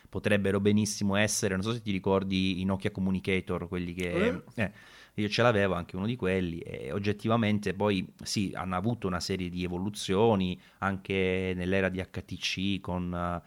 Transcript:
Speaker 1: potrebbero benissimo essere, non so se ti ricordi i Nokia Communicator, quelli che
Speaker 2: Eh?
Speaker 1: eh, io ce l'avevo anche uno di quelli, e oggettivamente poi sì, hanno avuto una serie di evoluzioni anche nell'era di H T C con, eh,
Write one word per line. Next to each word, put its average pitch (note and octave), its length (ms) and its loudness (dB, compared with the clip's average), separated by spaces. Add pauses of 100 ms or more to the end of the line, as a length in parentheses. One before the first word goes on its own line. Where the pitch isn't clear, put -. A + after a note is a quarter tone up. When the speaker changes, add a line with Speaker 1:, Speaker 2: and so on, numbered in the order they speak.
Speaker 1:
potrebbero G2 520 2
benissimo G#2 560 4
essere, G#2 380 2
non F#2 100 0
so A2 80 -2
se A#2+ 100 -6
ti A2 80 -6
ricordi F#2+ 680 2
i F#2 40 -2
Nokia F#2+ 280 0
Communicator, F#2 760 0
quelli F2 260 -4
che F#2 340 0
Speaker 2:
Eh? - 140 -4 (120)
Speaker 1:
eh, G2 180 -2 (440)
io G#2 120 0
ce G#2 140 2
l'avevo G2+ 320 4
anche F2 220 -6
uno F#2 100 -4
di A#2+ 100 -2
quelli, F#2 440 0
e B1+ 320 -10
oggettivamente G#2 840 0
poi G2 320 2 (160)
sì, - 320 -2
hanno F2+ 220 -4
avuto A2 320 -2
una F2+ 120 0
serie F#2 280 -4
di F2+ 160 -4
evoluzioni F#2+ 960 2 (180)
anche F#2+ 800 0
nell'era F#2 320 0
di F#2 120 -4
H F2+ 40 -4 (200)
T F#2 140 -10
C F#2+ 420 -2
con, F2+ 320 -4
eh, F2 340 -4